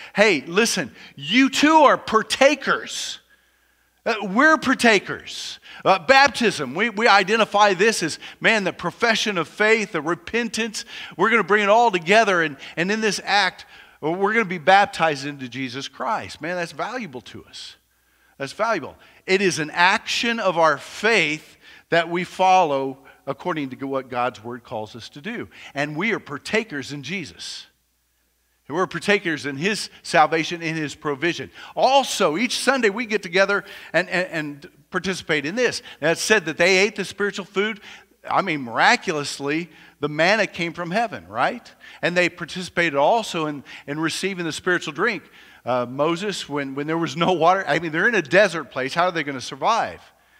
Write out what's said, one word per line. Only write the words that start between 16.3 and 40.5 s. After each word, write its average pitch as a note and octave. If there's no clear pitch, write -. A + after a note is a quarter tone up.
Man, E3+
that's E3+
valuable E3+
to -
us. -
That's C#3
valuable. F#3
It F#3+
is E3+
an D3+
action A3
of F#3
our D#3
faith E3
that E3
we F3
follow D3+
according D3
to B2
what C3
God's B2
word A#2+
calls A2
us A#2
to D3
do. E3+
And D3
we G#3
are E3
partakers D3
in D3
Jesus. C3+
We're E3
partakers E3
in C#3
his F#3
salvation, E3
in D#3+
his D3+
provision. C#3+
Also, G#3
each A#3
Sunday B3
we A3+
get G#3
together F#3+
and, F3
and, F3+
and D3
participate E3+
in E3+
this. A#3
Now, D3+
it's E3
said G#3+
that D3+
they F#3
ate G#3+
the F#3+
spiritual G3
food. G#3
I C3+
mean, D#3
miraculously, D3+
the D3
manna F3
came E3+